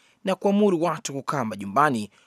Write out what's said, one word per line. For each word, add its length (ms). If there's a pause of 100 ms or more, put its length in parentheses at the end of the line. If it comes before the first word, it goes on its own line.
(240)
na 100
kuamuru 480
watu 300
kukaa 320
majumbani 640 (160)